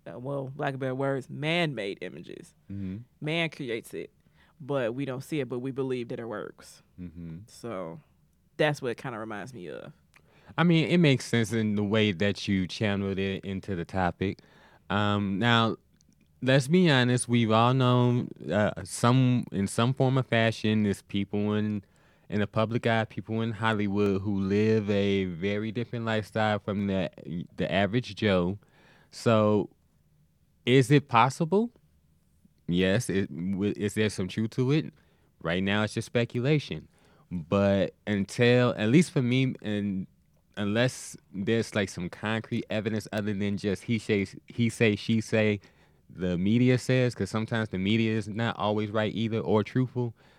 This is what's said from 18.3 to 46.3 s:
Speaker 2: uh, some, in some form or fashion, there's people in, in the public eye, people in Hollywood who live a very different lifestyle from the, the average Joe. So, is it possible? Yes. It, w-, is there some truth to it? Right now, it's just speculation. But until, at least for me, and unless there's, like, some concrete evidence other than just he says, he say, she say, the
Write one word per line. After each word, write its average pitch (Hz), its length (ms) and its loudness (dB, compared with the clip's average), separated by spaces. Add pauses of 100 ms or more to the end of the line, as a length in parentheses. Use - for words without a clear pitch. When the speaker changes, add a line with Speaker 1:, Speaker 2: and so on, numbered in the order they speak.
Speaker 2:
uh, 101 200 2 (120)
some, 123 680 2
in 98 160 0
some 120 260 2
form 135 240 2
or 127 60 2
fashion, 110 580 2
there's 101 220 0
people 104 500 -2
in, 104 300 -2 (440)
in 104 120 -4
the 101 80 0
public 113 400 -2
eye, 113 180 2
people 110 360 -8
in 113 100 -4
Hollywood 104 720 0
who 101 160 -2
live 104 500 2
a 98 360 0
very 101 460 -4
different 117 340 -8
lifestyle 110 520 0
from 101 300 -4
the, 95 240 -2 (440)
the - 160 -2
average 101 440 0
Joe. 95 420 2 (540)
So, 107 580 2 (1000)
is 127 240 6
it 143 160 6
possible? 160 640 2 (960)
Yes. 95 420 2
It, 98 180 0
w-, 92 480 -4
is 101 200 -4
there 107 140 0
some 98 180 -4
truth 110 240 -4
to 131 200 -2
it? 156 220 -2 (480)
Right 87 220 -2
now, 101 180 2
it's 107 140 -4
just - 100 -4
speculation. 120 840 -2 (440)
But 98 640 2 (100)
until, 120 720 2
at 107 120 0
least 156 200 6
for 135 140 0
me, 127 400 0
and 101 420 -4 (520)
unless 107 600 -2 (160)
there's, 110 400 -2
like, 101 160 0
some 87 200 -8
concrete 110 600 -4
evidence 107 420 -4
other 104 220 -4
than 101 240 -2
just 98 280 -2
he 117 120 0
says, 101 380 -2 (100)
he 117 240 -2
say, 107 260 2
she 113 260 0
say, 107 380 0 (560)
the 90 220 -2